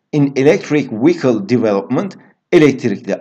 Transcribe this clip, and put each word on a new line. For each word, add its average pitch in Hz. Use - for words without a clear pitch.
in 139
electric 147
vehicle 113
development, 120
elektrikli 127